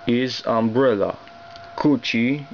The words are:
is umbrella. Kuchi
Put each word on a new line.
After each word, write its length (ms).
is 400
umbrella. 680
Kuchi 800